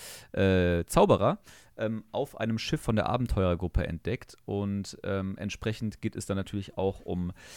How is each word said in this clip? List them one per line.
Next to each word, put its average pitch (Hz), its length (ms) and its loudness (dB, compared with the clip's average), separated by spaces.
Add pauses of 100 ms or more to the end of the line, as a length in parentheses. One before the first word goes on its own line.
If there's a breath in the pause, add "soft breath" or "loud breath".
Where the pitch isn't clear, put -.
(340 loud breath)
äh, 90 520 4
Zauberer, 165 540 4 (360 soft breath)
ähm, 110 360 -4
auf 127 280 -4
einem 113 200 0
Schiff - 220 -2
von 113 140 2
der 107 140 2
Abenteurergruppe 92 800 2
entdeckt - 580 -6
und, 101 560 -4
ähm, 95 380 -4
entsprechend 107 640 -4
geht 110 120 -4
es 107 120 -8
dann 98 100 0
natürlich 98 400 -6
auch 95 220 0
um 90 320 -4 (260 loud breath)